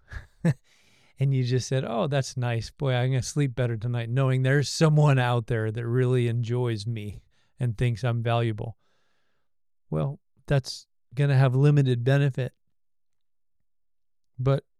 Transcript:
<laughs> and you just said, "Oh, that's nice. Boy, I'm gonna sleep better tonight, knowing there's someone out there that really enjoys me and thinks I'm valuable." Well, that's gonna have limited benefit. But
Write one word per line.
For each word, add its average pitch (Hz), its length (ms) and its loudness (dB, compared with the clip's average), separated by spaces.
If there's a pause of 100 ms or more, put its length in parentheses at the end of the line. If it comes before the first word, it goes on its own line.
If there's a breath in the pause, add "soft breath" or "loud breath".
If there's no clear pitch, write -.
(560 loud breath)
<laughs> - 640 -20
and 139 160 0
you 127 80 0
just 123 260 -2
said, 131 180 -2
"Oh, 202 200 -2
that's 139 300 -4
nice. 120 340 -4
Boy, 135 240 -4
I'm 123 160 0
gonna 127 120 0
sleep 143 320 -2
better 117 220 -2
tonight, 117 340 -4
knowing 131 320 2
there's 135 260 2
someone 151 500 4
out 123 280 0
there 110 260 -2
that 117 140 -6
really 123 420 2
enjoys 117 580 -2
me 104 360 -8 (360)
and 120 200 -4
thinks 120 260 -2
I'm 117 180 -2
valuable." 117 540 -2 (1120)
Well, 147 300 -4 (260)
that's - 400 -2 (300)
gonna 143 200 2
have 131 180 4
limited 135 500 4
benefit. 135 480 0 (1900)
But 135 260 0 (160)